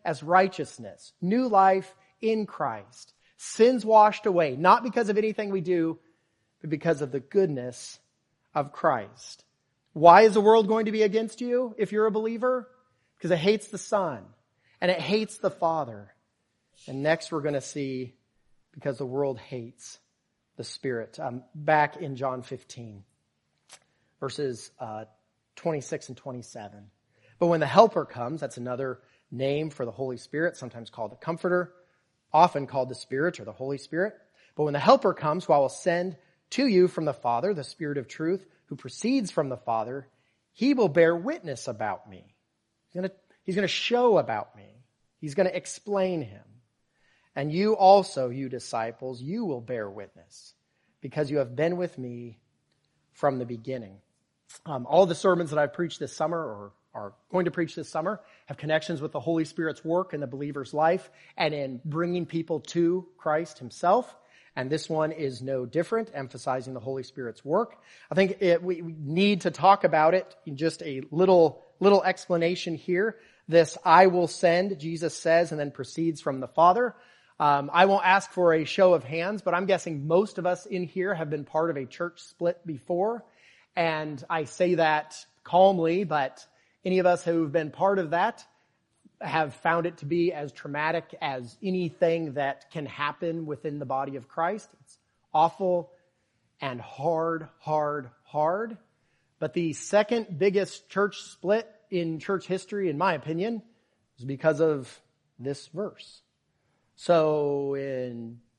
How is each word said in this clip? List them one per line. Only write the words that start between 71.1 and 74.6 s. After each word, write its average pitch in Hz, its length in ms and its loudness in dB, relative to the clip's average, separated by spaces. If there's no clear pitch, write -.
little 190 240 6
explanation 175 720 -2
here. 190 420 -2
This 160 360 4
"I 180 220 10
will 180 220 2
send," 180 520 0